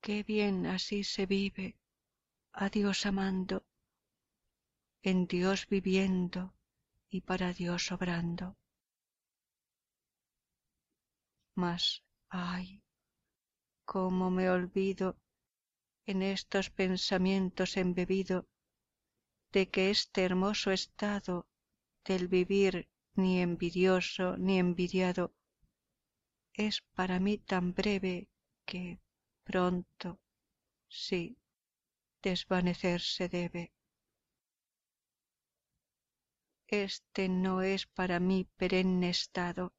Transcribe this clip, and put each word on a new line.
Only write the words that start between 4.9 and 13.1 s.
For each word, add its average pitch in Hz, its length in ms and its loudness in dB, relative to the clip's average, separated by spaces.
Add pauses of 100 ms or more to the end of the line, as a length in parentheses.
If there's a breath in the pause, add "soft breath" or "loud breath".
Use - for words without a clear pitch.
en 185 260 2
Dios 185 400 0
viviendo 185 840 0 (560)
y 185 120 -4
para 185 320 -2
Dios 175 380 -4
obrando. 175 680 -4 (3000)
Mas, 175 480 -2 (240)
ay, 180 560 -8 (1000)